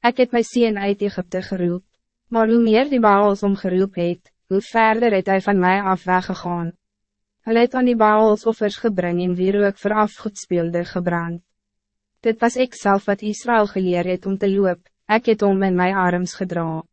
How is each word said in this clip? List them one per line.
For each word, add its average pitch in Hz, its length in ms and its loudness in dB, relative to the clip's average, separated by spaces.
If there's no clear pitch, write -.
Ek 240 160 0
het 247 140 2
my 233 100 2
seun 226 360 0
uit 202 240 -2
Egypte 185 400 -6
geroep, 180 420 -4
maar 226 200 2
hoe 233 120 4
meer 226 300 2
die 254 100 0
Baals 202 420 4
om 196 140 0
geroep 190 400 -2
het, 175 240 -4
hoe 190 120 0
verder 220 560 2
het 185 120 -2
hy 196 160 2
van 202 160 2
my 180 140 2
af 180 120 -4
weggegaan. 175 680 -4
Hulle 233 160 4
het 254 100 -2
aan 254 140 2
die 240 80 2
Baals 214 500 4
offers 220 340 -2
gebring 180 440 -2
en 180 140 0
wierook 196 420 0
vir 214 220 -2
afgodsbeelde 175 920 -4
gebrand. 170 500 -4
Dit 226 200 -2
was 233 200 0
ek 254 160 -2
self 202 320 0
wat 202 160 -2
Israël 214 480 0
geleer 180 400 -2
het 185 160 -6
om 196 100 -4
te 202 100 0
loop, 190 320 0
ek 226 240 2
het 214 120 0
hom 196 200 2
in 185 120 2
my 180 200 2
arms 180 400 -2
gedra. 165 460 -6